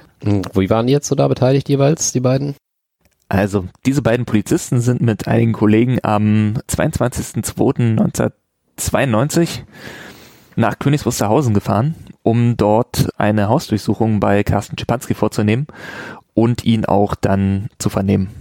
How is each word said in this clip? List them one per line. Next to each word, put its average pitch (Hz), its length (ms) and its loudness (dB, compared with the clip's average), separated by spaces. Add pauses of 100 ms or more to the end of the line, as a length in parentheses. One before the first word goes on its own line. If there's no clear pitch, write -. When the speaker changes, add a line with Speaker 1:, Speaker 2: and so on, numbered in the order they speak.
(240)
Speaker 1:
Hm, 101 200 0 (100)
wie 98 160 2
waren 113 160 2
die 127 80 2
jetzt 143 140 0
so - 80 -2
da 139 120 2
beteiligt 135 400 0
jeweils, 139 440 0
die 131 80 -2
beiden? 135 340 0 (720)
Speaker 2:
Also, 95 380 0 (220)
diese 135 160 2
beiden 117 240 0
Polizisten 123 520 0
sind 123 220 0
mit 113 260 0
einigen 117 260 2
Kollegen 110 500 2
am 107 640 2
zweiundzwanzigsten 123 760 -2
zweiten 113 520 0
neunzehnhundertzweiundneunzig - 1700 -2 (920)
nach 110 220 0
Königs 143 300 0
Wusterhausen 117 480 2
gefahren 107 400 0 (280)
um 117 340 2
dort 107 500 0 (100)
eine 104 320 2
Hausdurchsuchung 110 720 0
bei 101 240 2
Carsten - 340 -2
Schipanski - 360 -4
vorzunehmen 107 540 0 (640)
und 117 300 2
ihn 113 220 2
auch 98 300 0
dann 98 640 0
zu - 120 -4
vernehmen. 98 400 0 (120)